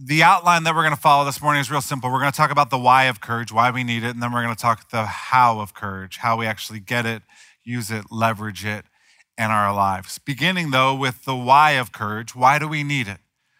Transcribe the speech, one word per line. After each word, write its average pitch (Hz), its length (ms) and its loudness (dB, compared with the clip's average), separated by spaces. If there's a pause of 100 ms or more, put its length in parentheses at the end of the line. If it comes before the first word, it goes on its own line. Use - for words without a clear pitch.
the 147 220 2
outline 175 400 4
that 165 100 0
we're 160 100 0
gonna 156 120 0
follow 143 300 4
this 139 160 -6
morning 147 180 0
is 127 100 -4
real 147 120 -2
simple. 127 280 -6
We're 127 100 0
gonna 139 120 0
talk 147 200 0
about 143 180 2
the 131 100 -2
why 127 240 6
of 127 160 0
courage, 117 320 -6
why 113 180 2
we 127 140 -4
need 117 220 -4
it, 120 60 -4
and 120 120 -8
then 120 80 -4
we're 120 120 -2
gonna 117 120 -4
talk 117 360 -2
the 113 140 -2
how 117 540 2
of 104 140 -10
courage, 95 460 -12
how 117 180 0
we 113 100 -2
actually 110 320 -8
get 117 260 -4
it, 113 160 -6 (440)
use 120 260 -6
it, 107 180 -6
leverage 107 540 -4
it 107 220 -8 (520)
in 110 140 0
our 104 220 2
lives. 98 440 -2
Beginning, 156 540 -4
though, 131 220 2
with 135 300 -4
the 135 100 -4
why 135 380 6
of 127 220 -2
courage. 110 420 -8
Why 131 240 4
do 151 80 -6
we 151 160 -4
need 143 240 -2
it? 98 140 -12 (380)